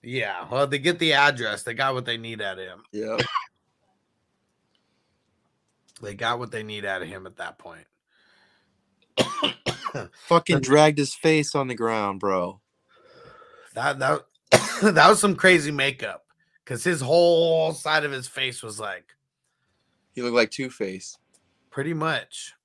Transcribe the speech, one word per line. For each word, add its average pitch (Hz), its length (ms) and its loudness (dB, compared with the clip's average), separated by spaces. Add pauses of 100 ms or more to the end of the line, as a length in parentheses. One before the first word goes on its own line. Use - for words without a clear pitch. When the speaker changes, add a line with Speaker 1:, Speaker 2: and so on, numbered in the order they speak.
Speaker 1:
yeah, 110 480 -6
well, 139 160 0
they 139 120 -4
get 170 200 0
the 160 160 2
address. 123 480 2
They 117 120 -10
got 135 200 -2
what 123 100 -6
they 117 120 -6
need 113 240 -12
out 95 180 -6
of 92 60 -12
him. 92 180 -18 (100)
Speaker 2:
Yeah. 107 240 -8 (2750)
Speaker 1:
They 104 140 -12
got 117 240 -4
what 120 140 -10
they 110 100 -8
need 104 220 -10
out 95 180 -4
of 85 60 -10
him 92 180 -16
at 90 120 -20
that 85 200 -12
point. 85 280 -20 (1300)
<coughs> - 960 -6 (160)
Speaker 2:
Fucking 170 280 4
Speaker 1:
And 131 80 0
Speaker 2:
dragged 151 340 6
his 139 160 -2
face 156 420 0
on 135 100 0
the 127 80 -6
ground, 107 460 -2
bro. 92 400 -2 (1120)
Speaker 1:
That, 135 240 -2
that, 139 220 0 (160)
<coughs> - 140 -14 (320)
that 170 260 8
was 208 100 8
some 202 160 2
crazy 156 380 4
makeup, 135 520 -4 (400)
'cause 120 200 -8
his 170 160 0
whole 165 720 4
side 151 320 0
of 143 80 -4
his 131 160 -10
face 131 340 -6
was 107 160 -12
like 95 380 -12 (960)
Speaker 2:
He 127 100 -10
looked 120 140 -2
like 113 140 4
Two-Face. 101 680 -10 (520)
Speaker 1:
Pretty 151 240 -6
much. 151 600 -6 (100)